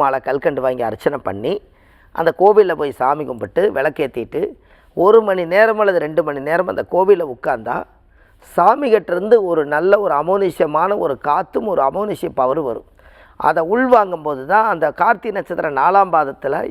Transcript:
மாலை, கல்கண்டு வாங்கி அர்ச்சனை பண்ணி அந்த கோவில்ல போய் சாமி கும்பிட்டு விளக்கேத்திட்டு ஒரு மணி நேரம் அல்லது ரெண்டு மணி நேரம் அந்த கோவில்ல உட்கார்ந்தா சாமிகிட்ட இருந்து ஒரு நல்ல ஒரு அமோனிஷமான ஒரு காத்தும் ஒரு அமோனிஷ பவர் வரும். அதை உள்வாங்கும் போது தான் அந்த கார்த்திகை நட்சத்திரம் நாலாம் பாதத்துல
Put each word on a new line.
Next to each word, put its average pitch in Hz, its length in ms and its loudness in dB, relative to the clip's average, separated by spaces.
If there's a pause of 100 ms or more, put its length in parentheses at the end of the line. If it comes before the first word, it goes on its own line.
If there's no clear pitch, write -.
மாலை, 135 260 2
கல்கண்டு 139 380 -2
வாங்கி 127 220 -2
அர்ச்சனை 117 400 -4
பண்ணி 104 260 -4 (680)
அந்த 165 120 0 (100)
கோவில்ல 196 400 4
போய் 143 200 -4
சாமி 143 280 -2
கும்பிட்டு 117 340 -4 (140)
விளக்கேத்திட்டு 135 640 -4 (640)
ஒரு 214 220 6
மணி 185 160 0 (100)
நேரம் 214 300 4
அல்லது 190 220 2
ரெண்டு 156 220 -2
மணி 143 200 -6
நேரம் 170 260 0
அந்த 117 100 -4 (120)
கோவில்ல 185 380 4
உட்கார்ந்தா 120 440 -4 (800)
சாமிகிட்ட 214 600 2
இருந்து 214 200 4 (140)
ஒரு 160 140 0 (100)
நல்ல 190 300 4
ஒரு 160 160 0
அமோனிஷமான 180 840 0
ஒரு 139 120 -2 (100)
காத்தும் 190 460 -2
ஒரு 151 160 0
அமோனிஷ 190 420 -4 (100)
பவர் 135 280 0
வரும். - 200 -8 (600)
அதை 160 160 0 (100)
உள்வாங்கும் 214 540 2
போது 135 140 -4 (100)
தான் 220 200 2
அந்த 156 160 -2 (140)
கார்த்திகை 214 360 0
நட்சத்திரம் 165 420 -4
நாலாம் 180 360 4
பாதத்துல 139 540 -2